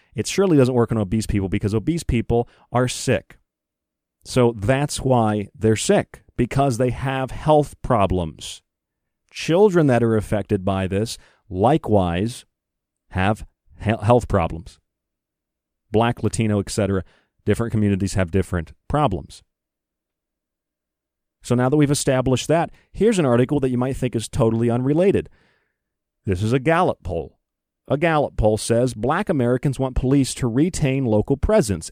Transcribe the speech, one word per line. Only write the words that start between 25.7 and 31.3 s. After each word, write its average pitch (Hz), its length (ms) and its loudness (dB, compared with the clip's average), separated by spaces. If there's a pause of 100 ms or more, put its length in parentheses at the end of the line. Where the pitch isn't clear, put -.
This 95 180 -2
is 110 120 0
a 139 40 2
Gallup 160 440 0
poll. 85 360 -8 (480)
A 139 120 -2
Gallup 151 400 0
poll 107 180 2
says 120 380 0
Black 135 340 -2
Americans 131 500 0
want 131 160 -4
police 135 420 2
to 123 120 -2
retain 135 560 0
local 110 320 2